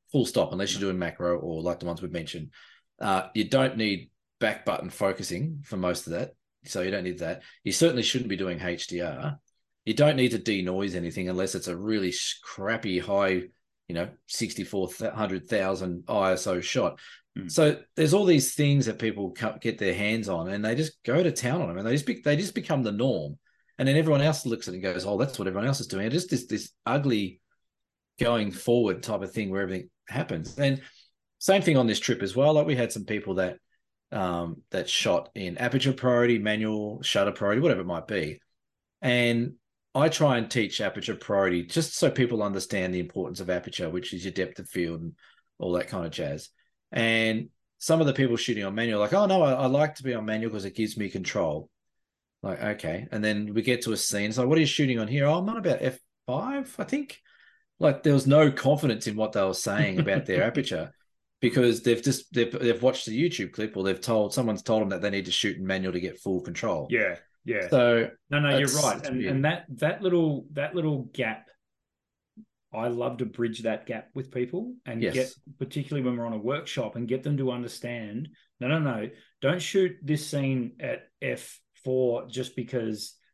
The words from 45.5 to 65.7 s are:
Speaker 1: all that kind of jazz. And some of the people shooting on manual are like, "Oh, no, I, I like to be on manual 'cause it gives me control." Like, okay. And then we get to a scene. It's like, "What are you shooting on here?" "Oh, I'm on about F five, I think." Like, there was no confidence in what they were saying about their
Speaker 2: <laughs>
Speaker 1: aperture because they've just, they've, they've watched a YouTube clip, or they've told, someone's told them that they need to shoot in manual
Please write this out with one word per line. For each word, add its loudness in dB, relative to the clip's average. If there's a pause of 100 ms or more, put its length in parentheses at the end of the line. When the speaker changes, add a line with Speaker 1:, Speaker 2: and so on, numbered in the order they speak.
Speaker 1:
all -4
that -2
kind -6
of -8
jazz. -6 (420)
And 2 (300)
some 4
of 4
the 4
people 4
shooting -2
on -4
manual 2
are 4
like, 0
"Oh, 6
no, 6
I, 6
I 2
like 2
to -14
be -2
on -4
manual -2
'cause -6
it -10
gives -2
me -4
control." -2 (720)
Like, -6
okay. -4
And -2
then 0
we 0
get 0
to -2
a -2
scene. -2
It's -6
like, 2
"What 6
are 6
you 4
shooting 2
on -2
here?" 2
"Oh, 4
I'm -2
on -4
about 0
F -2 (300)
five, -4
I -4
think." -6 (600)
Like, 4
there 6
was 4
no 8
confidence 2
in -2
what 0
they 2
were 2
saying 0
about 2
their 2
Speaker 2:
<laughs> 2
Speaker 1:
aperture -4 (500)
because 4
they've 4
just, 0
they've, 2
they've 2
watched 2
a -4
YouTube -2
clip, -6
or -2
they've 0
told, 2
someone's 0
told 2
them -2
that -4
they 0
need -2
to -6
shoot 0
in -6
manual -2